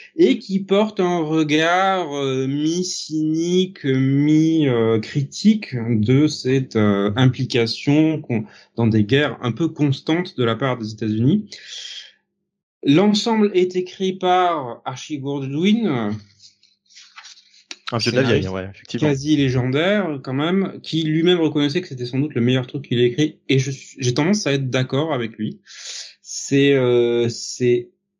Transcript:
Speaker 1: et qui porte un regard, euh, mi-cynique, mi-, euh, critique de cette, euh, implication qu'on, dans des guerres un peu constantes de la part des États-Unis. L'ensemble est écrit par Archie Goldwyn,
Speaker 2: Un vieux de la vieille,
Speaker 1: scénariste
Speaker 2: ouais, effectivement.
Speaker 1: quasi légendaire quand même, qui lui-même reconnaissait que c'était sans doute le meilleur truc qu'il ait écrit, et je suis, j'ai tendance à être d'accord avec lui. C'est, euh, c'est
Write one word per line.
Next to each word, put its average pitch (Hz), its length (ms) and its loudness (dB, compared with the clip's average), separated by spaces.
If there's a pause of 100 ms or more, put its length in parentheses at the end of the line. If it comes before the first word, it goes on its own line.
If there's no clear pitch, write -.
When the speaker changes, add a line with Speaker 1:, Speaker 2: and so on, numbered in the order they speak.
(160)
Speaker 1:
et 214 240 4
qui 190 180 -2
porte 202 400 0
un 180 220 0
regard, 160 920 0
euh, 135 360 -2
mi-cynique, 165 1400 -2
mi-, 147 840 2
euh, 113 320 2
critique 147 760 0
de 117 500 2
cette, 135 480 -2
euh, 104 400 2
implication 131 1040 2
qu'on, 110 240 -4 (300)
dans 117 140 2
des 107 160 4
guerres 135 360 0
un 123 120 -2
peu 160 160 -2
constantes 160 680 -2
de 127 60 -2
la 113 140 0
part 123 220 -2
des 110 140 -10
États-Unis. 117 560 0 (1300)
L'ensemble 208 720 2
est 180 220 0
écrit 185 380 -4
par 175 680 0
Archie 131 360 -10
Goldwyn, 143 880 -2 (1800)
Speaker 2:
Un 117 60 0
vieux 110 140 -2
de 120 40 0
la 131 60 4
vieille, 113 200 2
Speaker 1:
scénariste 95 240 -6
Speaker 2:
ouais, 98 60 -12
effectivement. 127 360 -4
Speaker 1:
quasi 147 280 0
légendaire 143 840 0
quand 131 100 -8
même, 170 500 -2
qui 160 200 -4
lui-même 165 380 2
reconnaissait 147 400 0
que - 80 -10
c'était 123 180 -10
sans 127 120 -4
doute 147 160 -2
le 117 60 0
meilleur 123 260 2
truc - 160 -10
qu'il 120 180 -2
ait 123 60 4
écrit, 151 320 0 (100)
et 135 100 4
je 131 120 -2
suis, - 300 -14
j'ai 123 140 0
tendance 170 320 2
à 139 60 0
être 135 180 -2
d'accord 131 420 -2
avec 113 240 -6
lui. - 240 -8 (600)
C'est, 139 500 0
euh, 120 560 2
c'est 120 600 -2 (300)